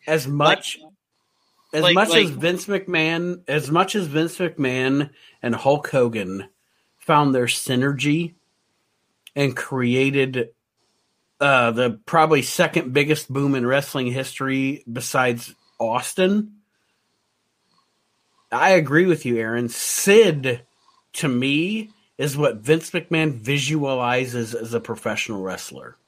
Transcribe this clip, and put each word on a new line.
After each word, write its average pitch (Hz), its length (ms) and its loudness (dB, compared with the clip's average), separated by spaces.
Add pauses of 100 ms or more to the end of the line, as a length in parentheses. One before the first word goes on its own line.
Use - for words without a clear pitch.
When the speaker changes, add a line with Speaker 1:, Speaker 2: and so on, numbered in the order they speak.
Speaker 1:
as 151 220 0
much, 147 540 0
Speaker 2:
Like, - 100 -20 (800)
Speaker 1:
as 156 100 0
Speaker 2:
like, 175 120 6
Speaker 1:
much 208 140 4
Speaker 2:
like 165 160 4
Speaker 1:
as 170 60 -4
Vince 170 340 -2
McMahon, 175 840 -2
as 139 240 -2
much 185 240 2
as 190 120 -2
Vince 156 300 -2
McMahon 135 720 -2 (320)
and 120 140 -2
Hulk 143 340 0
Hogan 107 600 -2 (480)
found 147 360 2
their 123 120 2
synergy 143 880 -2 (1000)
and 139 200 -2
created, 127 960 -2 (880)
uh, 131 320 4
the 120 340 0
probably 156 360 4
second 151 520 0
biggest 147 380 0
boom 139 240 0
in 120 100 0
wrestling 135 420 -2
history 135 840 -4
besides 123 640 -2 (240)
Austin. 185 800 0 (1900)
I 147 200 4
agree 160 340 4
with 170 200 0
you, 120 120 0
Aaron. 113 320 -2
Sid, 151 920 2 (520)
to - 140 -4
me, 147 640 -2 (300)
is 139 180 -4
what 135 200 0
Vince 151 340 0
McMahon 160 420 -2
visualizes 127 1200 -2
as 113 220 -8
a 117 40 0
professional 107 640 -6
wrestler. 85 560 -12 (100)